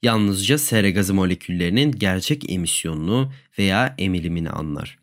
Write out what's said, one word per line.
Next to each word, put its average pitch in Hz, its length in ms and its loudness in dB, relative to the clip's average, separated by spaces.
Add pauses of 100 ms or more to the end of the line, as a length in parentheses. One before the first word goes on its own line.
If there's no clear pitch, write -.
Yalnızca 107 560 2
sera 110 320 2
gazı 98 240 2
moleküllerinin 92 760 0
gerçek 101 580 -2
emisyonunu 90 840 -2 (260)
veya 101 400 2
emilimini 85 520 -2
anlar. 73 520 -6